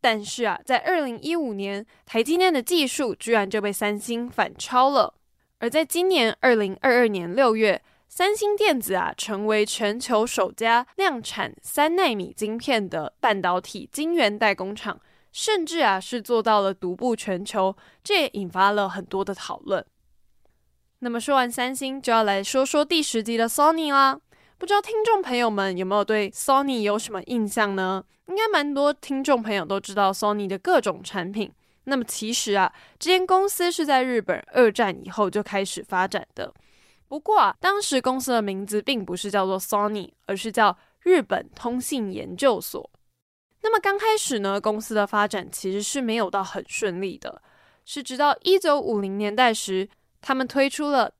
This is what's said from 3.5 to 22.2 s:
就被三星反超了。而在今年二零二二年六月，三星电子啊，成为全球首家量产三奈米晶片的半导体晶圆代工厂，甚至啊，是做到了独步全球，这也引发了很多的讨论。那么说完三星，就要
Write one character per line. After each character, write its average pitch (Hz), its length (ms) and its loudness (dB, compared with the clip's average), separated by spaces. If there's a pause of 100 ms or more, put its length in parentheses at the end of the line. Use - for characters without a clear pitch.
就 214 100 -2
被 202 120 -2
三 208 260 -2
星 240 320 -6
反 - 260 -2
超 262 340 2
了。 269 220 2 (460)
而 233 100 -4
在 302 160 2
今 349 240 0
年 254 300 2
二 254 160 4
零 202 260 0
二 247 180 4
二 240 100 6
年 180 260 -4
六 240 220 4
月， 214 260 2 (240)
三 403 300 0
星 415 180 0
电 403 260 2
子 190 140 -4
啊， 180 220 -2
成 208 300 -6
为 214 200 2
全 214 320 -2
球 226 260 0
首 208 280 -2
家 233 420 2
量 339 260 0
产 - 320 -6 (100)
三 320 340 0
奈 330 180 2
米 185 220 -6
晶 214 200 -4
片 226 320 -2
的 160 300 -6
半 208 240 2
导 180 180 0
体 - 300 -12
晶 320 240 -4
圆 208 240 2
代 208 160 2
工 190 180 -6
厂， - 280 -10 (320)
甚 403 340 0
至 330 140 -4
啊， 196 180 4
是 226 240 -6
做 233 180 2
到 214 200 4
了 196 120 0
独 185 220 -6
步 233 220 -2
全 190 280 -6
球， 190 320 -2 (280)
这 392 180 2
也 269 120 0
引 196 140 -6
发 190 220 4
了 202 180 0
很 185 160 -8
多 190 200 -4
的 196 100 -4
讨 - 240 -10
论。 185 260 -4 (1160)
那 247 100 -6
么 233 100 -4
说 277 160 0
完 247 120 2
三 254 280 -4
星， 269 240 -6
就 247 100 -2
要 226 120 6